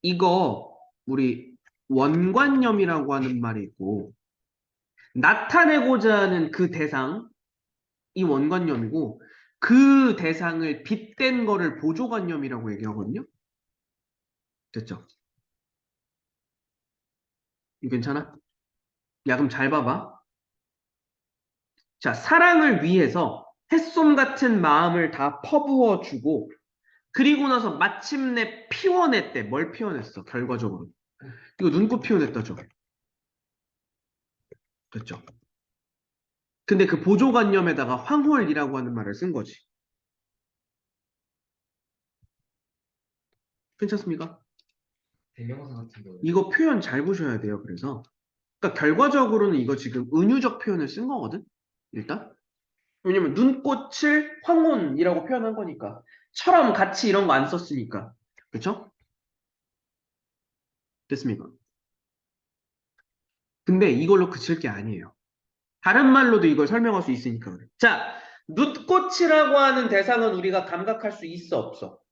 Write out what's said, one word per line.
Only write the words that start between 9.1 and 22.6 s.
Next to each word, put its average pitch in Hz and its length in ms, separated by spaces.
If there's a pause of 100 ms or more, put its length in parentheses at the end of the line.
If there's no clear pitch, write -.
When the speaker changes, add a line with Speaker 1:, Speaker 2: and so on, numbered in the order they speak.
Speaker 1:
그 269 580
대상을 160 680
빗댄 247 640
거를 185 340
보조관념이라고 160 920
얘기하거든요. 107 520 (1500)
됐죠? 107 340 (2750)
이거 127 100
괜찮아? 127 420 (960)
야, 127 80
그럼 131 140
잘 135 200
봐봐. 123 460 (1800)
자, 117 140
사랑을 311 680